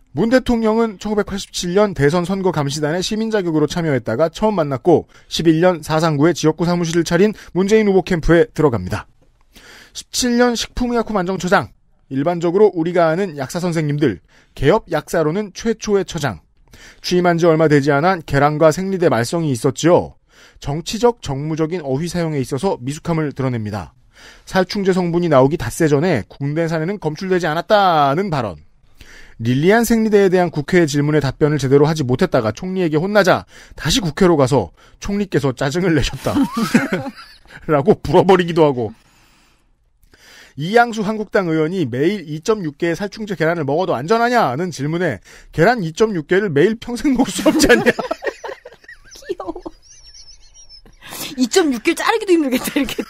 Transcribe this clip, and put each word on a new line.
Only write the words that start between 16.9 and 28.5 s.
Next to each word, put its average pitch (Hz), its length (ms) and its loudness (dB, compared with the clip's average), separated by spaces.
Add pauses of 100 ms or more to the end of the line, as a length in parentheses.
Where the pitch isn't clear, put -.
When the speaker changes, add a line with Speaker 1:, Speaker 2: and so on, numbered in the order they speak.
Speaker 1:
취임한 175 380 2
지 170 80 2
얼마 160 220 4
되지 143 240 4
않아 170 340 2
계란과 151 460 4
생리대 185 360 0
말썽이 135 440 -2
있었지요. 123 640 0 (420)
정치적, 196 640 -4
정무적인 156 640 -4
어휘 139 240 -4
사용에 160 320 -4
있어서 139 400 -4
미숙함을 151 540 -4
드러냅니다. 107 600 -6 (520)
살충제 190 480 0
성분이 175 340 0
나오기 139 300 4
닷새 131 280 -2
전에 143 420 0
국내산에는 160 720 -4
검출되지 175 480 -4
않았다는 170 840 2
발언. 110 260 -4 (840)